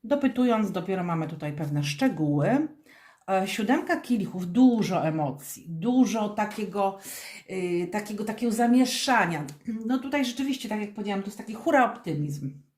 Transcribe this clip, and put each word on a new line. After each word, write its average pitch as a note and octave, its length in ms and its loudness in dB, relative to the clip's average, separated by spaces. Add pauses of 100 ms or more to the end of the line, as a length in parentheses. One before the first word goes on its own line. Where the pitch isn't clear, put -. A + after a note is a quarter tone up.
Dopytując, B3 680 2
dopiero F#3 320 -2
mamy D#3+ 240 -2
tutaj D3+ 240 -6
pewne D3 320 -2
szczegóły. E3 840 2 (640)
E, F#3+ 180 2
siódemka C4 520 0
kielichów, F#3 520 -2
dużo G3 540 6
emocji, D#3 640 -4
dużo G#3 600 2
takiego, G3+ 680 -2 (520)
y, F3+ 420 -2
takiego, G#3 320 -4
takiego A3 280 -2
zamieszania. A#3 920 4 (420)
No B3+ 120 0
tutaj C4+ 260 0
rzeczywiście, C4 440 -4
tak G#3+ 120 -4
jak G#3 140 -6
powiedziałam, G3+ 280 -4
to G3+ 60 -6
jest - 100 -12
taki G#3+ 160 -12
hura C4 380 4
optymizm. D3 760 -6 (120)